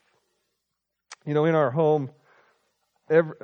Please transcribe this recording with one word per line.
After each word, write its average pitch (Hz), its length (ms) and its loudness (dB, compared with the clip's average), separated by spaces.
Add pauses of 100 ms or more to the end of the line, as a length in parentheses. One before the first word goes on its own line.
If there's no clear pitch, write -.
(1300)
You 147 80 -6
know, 151 120 2
in 165 100 2
our 143 140 2
home, 151 400 0 (1000)
every, 156 340 2